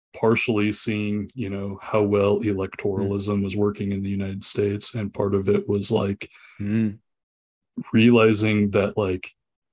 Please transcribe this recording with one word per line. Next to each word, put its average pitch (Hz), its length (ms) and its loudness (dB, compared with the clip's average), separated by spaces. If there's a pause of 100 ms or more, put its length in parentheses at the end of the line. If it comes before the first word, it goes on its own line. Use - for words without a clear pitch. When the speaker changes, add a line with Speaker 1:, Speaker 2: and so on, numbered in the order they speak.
(140)
Speaker 1:
partially 110 580 0
seeing, 104 640 -4
you 107 160 -8
know, 98 320 -8
how 107 200 0
well 101 380 4
electoralism 101 1000 -2
Speaker 2:
Mm. - 40 0
Speaker 1:
was 95 120 -4
working 104 360 -2
in 98 100 -4
the 98 60 -4
United 98 360 -6
States. 101 500 -2
And 104 180 -4
part 101 220 -2
of 98 140 0
it 101 200 0
was, 101 220 -2
like, 101 400 -2 (280)
Speaker 2:
Mm. 107 400 -2 (960)
Speaker 1:
realizing 110 800 6
that, 101 260 0
like, - 360 -4 (400)